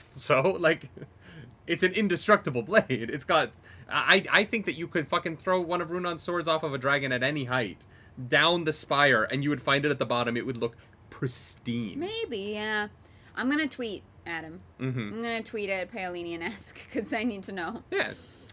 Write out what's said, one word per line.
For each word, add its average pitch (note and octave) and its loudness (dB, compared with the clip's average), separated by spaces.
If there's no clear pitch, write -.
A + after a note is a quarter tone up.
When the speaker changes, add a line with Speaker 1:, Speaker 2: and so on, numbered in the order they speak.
Speaker 1:
So, D3 2
like, D3+ 2
it's E3+ 0
an F#3 4
indestructible F3+ 2
blade. B2 2
It's C#3 -6
got, D3 2
I, D3+ 4
I F3+ 6
think G#3 -4
that - -2
you E3 -6
could D#3 0
fucking E3+ -2
throw F#3 2
one F3 -2
of E3 -4
Runon's F3 -4
swords E3+ -2
off D#3+ 2
of D3 -2
a C#3 -2
dragon C#3 0
at B2 0
any C#3 0
height, A#2+ -2
down D#3+ 6
the D#3 0
spire, C#3 4
and C3+ -2
you D3 2
would C3 -2
find C#3 4
it D3 4
at C3 -2
the A#2 2
bottom. A#2+ 0
It A2 -2
would B2+ -4
look A#2 -4
pristine. A#2+ -6
Speaker 2:
Maybe, E4 -4
yeah. G#4+ -2
I'm A#3+ -2
gonna D4 2
tweet A3+ -6
Adam. E3 -10
Speaker 1:
Mm-hmm. C3 -4
Speaker 2:
I'm A3+ -8
gonna A3+ -4
tweet G#3 -6
at F#3 -4
Paolinian-esque F3+ -8
<laughs> - -20
'cause G#3+ -4
I A3+ -2
need G3+ -4
to G#3 -12
know. F#3+ -8
Speaker 1:
Yeah. F4+ 0